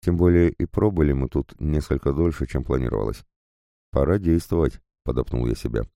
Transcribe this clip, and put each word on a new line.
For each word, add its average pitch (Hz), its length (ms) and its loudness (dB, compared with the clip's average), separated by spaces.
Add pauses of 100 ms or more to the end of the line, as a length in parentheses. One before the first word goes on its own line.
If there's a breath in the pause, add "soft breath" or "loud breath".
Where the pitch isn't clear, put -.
Тем 87 160 0
более 87 320 6
и - 160 -4
пробыли 85 480 0
мы 67 140 -2
тут - 320 -6
несколько 73 540 -2
дольше, 78 340 -2
чем 67 160 -4
планировалось. 57 600 -4 (680)
«Пора 69 260 2
действовать», — 85 640 0 (240)
подопнул 62 440 -2
я 57 80 -2
себя. 55 280 -4 (120)